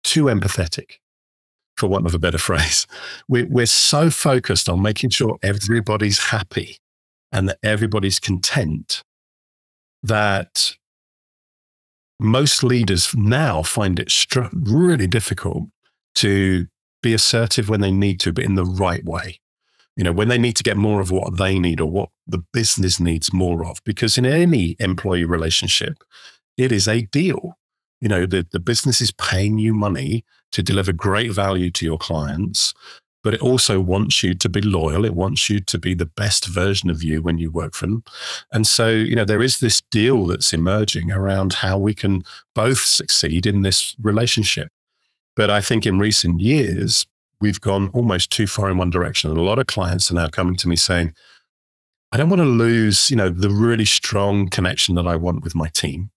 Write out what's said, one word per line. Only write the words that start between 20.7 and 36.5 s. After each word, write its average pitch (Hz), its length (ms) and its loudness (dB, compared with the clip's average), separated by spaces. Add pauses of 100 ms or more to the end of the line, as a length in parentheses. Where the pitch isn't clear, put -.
more 104 220 2
of 90 120 -2
what 92 260 -2
they 95 200 2
need 85 220 0
or 78 100 0
what 92 200 -4 (180)
the 90 240 -4
business 98 480 0
needs 82 320 0
more 87 340 0
of, - 200 -12
because 113 320 0
in 123 80 2
any 139 540 2
employee 90 460 0
relationship, 85 800 -2 (540)
it 127 140 2
is 101 160 2
a 113 160 2
deal, 170 540 -2 (480)
you 107 40 2
know, 92 180 2
the, 92 240 0
the 95 80 -4
business 117 420 0
is 117 100 -2
paying 101 460 0
you 110 160 2
money 110 500 -2 (280)
to - 100 -2
deliver 95 320 0
great 101 380 0
value 95 400 0
to - 120 -6
your 80 140 -2
clients, 80 760 -4 (520)
but 107 100 0
it - 80 -4
also 123 380 2
wants 95 420 0
you 90 140 0
to 90 120 -4
be 92 140 0
loyal. 92 440 0
It 95 100 -2
wants 98 340 -2
you 104 100 0
to - 200 -4
be 92 160 -2
the 87 100 -2
best 101 400 -2
version 92 460 0